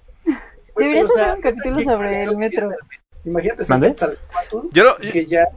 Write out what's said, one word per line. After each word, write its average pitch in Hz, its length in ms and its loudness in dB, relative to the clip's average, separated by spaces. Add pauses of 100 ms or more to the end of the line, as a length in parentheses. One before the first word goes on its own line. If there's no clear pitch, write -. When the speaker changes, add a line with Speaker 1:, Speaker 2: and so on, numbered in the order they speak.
(760)
Speaker 1:
Deberíamos 311 360 0
Speaker 2:
Pero, 453 120 4
o - 0 -
sea, - 0 -
Speaker 1:
hacer 381 120 -2
un 381 60 -12
capítulo 262 340 -2
Speaker 2:
¿quién 294 120 -2
Speaker 1:
sobre 202 340 -2
el 208 60 -4
Speaker 2:
quién 208 100 -2
Speaker 1:
metro. 208 320 -2 (540)
Speaker 2:
Imagínate 175 400 -4
ser 131 100 4
Speaker 3:
¿Mande? 135 140 6
Speaker 2:
Quetzalcóatl - 840 -4
Speaker 4:
Yo 175 120 6
lo, 262 180 6
Speaker 2:
y 196 40 -8
Speaker 4:
yo 214 60 -6
Speaker 2:
que 165 140 0
ya 170 300 2